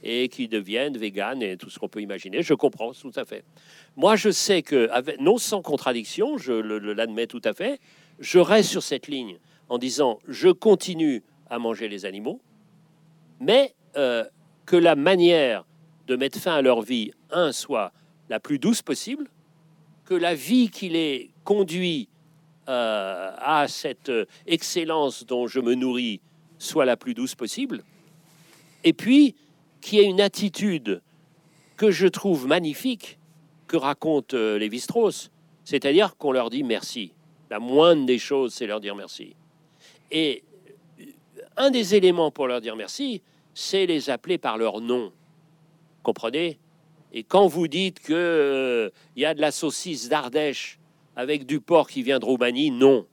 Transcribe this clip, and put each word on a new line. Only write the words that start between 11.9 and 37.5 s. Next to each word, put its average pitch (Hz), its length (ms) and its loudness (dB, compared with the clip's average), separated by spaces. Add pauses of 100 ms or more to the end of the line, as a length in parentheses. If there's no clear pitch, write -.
animaux, 107 360 -10 (1000)
mais, 240 360 4 (200)
euh, 123 300 0 (400)
que 180 100 2
la 170 200 8
manière 156 680 4 (420)
de 127 80 0
mettre 135 240 -4
fin 170 160 -2
à 143 80 2
leur 123 180 6
vie, 110 300 -4 (180)
un, 160 220 0
soit 110 420 -6 (340)
la 110 120 -6
plus 143 180 -4
douce 202 240 0
possible, 254 480 -8 (760)
que 185 100 -2
la 170 180 0
vie 214 360 2
qui 185 200 -8
les 156 400 -2 (140)
conduit 180 680 0 (600)
euh, 98 680 -2
à 147 300 0
cette, - 420 -8
euh, 113 160 0 (220)
excellence 160 800 -2
dont 123 200 -2
je 123 140 -2
me 123 160 2
nourris 123 460 -4 (360)
soit - 280 0
la 123 120 2
plus 127 160 -8
douce 123 220 -6
possible, 156 480 -8 (1000)
et 165 100 6
puis 269 420 6 (460)
qu'il 208 180 2
y - 20 8
ait 208 80 10
une 190 120 2
attitude 180 800 -2 (760)
que 214 140 4
je 175 160 2
trouve 170 400 0
magnifique 175 720 -2 (480)
que 165 100 -2
raconte, 143 560 -2
euh, 110 240 0
Lévi-Strauss, 123 760 -2 (340)
c'est-à-dire 147 520 0
qu'on 143 140 -2
leur 123 180 0
dit 135 140 -4
merci. 110 500 -6 (360)
La 107 100 -8